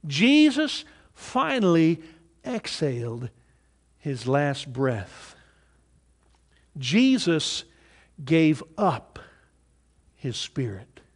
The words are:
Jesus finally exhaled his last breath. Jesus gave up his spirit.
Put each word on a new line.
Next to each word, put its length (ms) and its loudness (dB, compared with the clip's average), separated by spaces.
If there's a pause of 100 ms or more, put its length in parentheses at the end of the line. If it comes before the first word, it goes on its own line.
Jesus 760 2 (280)
finally 880 2 (440)
exhaled 840 -6 (680)
his 280 -8
last 460 -2
breath. 600 -6 (1400)
Jesus 880 0 (600)
gave 380 4 (160)
up 400 -2 (960)
his 220 -8
spirit. 640 -10 (140)